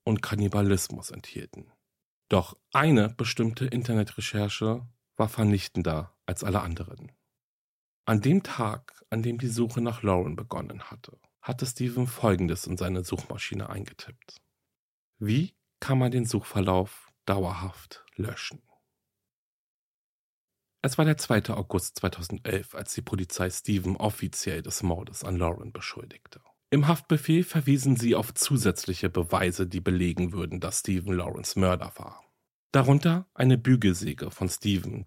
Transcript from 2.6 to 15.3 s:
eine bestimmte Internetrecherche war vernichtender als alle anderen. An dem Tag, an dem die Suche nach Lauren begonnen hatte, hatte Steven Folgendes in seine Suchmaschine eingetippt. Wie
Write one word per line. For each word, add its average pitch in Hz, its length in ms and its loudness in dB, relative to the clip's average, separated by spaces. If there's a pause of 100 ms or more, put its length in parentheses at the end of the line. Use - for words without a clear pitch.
eine 131 360 6
bestimmte 117 560 -2
Internetrecherche 113 1200 -2 (300)
war 110 140 2
vernichtender 92 840 0 (120)
als - 180 -6
alle 104 160 0
anderen. 85 500 -8 (960)
An 110 160 4
dem 165 220 4
Tag, - 680 -6
an 113 140 -2
dem 120 160 -2
die 123 100 -2
Suche 117 320 0
nach 117 220 -4
Lauren 92 340 2
begonnen - 460 -8
hatte, - 360 -20 (220)
hatte 123 240 -6
Steven 123 420 -2
Folgendes 95 600 2
in 90 100 -4
seine 92 260 -2
Suchmaschine - 680 -6
eingetippt. - 640 -14 (840)
Wie 117 360 0 (260)